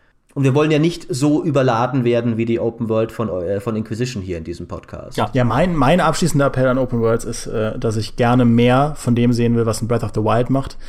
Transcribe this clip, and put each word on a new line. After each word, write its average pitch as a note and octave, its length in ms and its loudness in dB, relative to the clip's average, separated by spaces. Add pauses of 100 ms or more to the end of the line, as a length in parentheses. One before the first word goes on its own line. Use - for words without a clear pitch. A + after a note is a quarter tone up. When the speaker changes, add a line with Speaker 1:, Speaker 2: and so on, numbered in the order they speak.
(340)
Speaker 1:
Und C#3 100 -2
wir C3+ 100 4
wollen D3+ 160 2
ja D#3 80 2
nicht E3 300 0
so D3 360 0
überladen C3 600 0
werden A#2 320 0
wie A2+ 80 0
die A#2 140 0
Open A2+ 300 -4
World A2 240 0
von, A2 160 -4
äh, F#2 320 -4
von A2 160 -4
Inquisition A2 460 -6
hier F2+ 160 -6
in D#2+ 60 -10
diesem E2+ 220 -10
Podcast. - 500 -14
Speaker 2:
Ja. A2 160 -2
Speaker 3:
Ja, B2+ 120 2
mein, D3+ 320 2
mein D3+ 240 4
abschließender D3+ 460 2
Appell C3 220 0
an B2+ 100 0
Open B2 220 -2
Worlds A2+ 240 0
ist, A#2 220 -8
äh, A2 320 -4
dass A2 180 -2
ich A2 200 -6
gerne B2 280 4
mehr A#2+ 520 4
von - 180 0
dem A#2+ 180 2
sehen A#2 240 2
will, A#2 100 2
was A2 160 -2
ein G#2+ 60 -4
Breath A#2 160 0
of G#2+ 100 -6
the A2 80 0
Wild A2 280 2
macht. C3+ 260 -2 (120)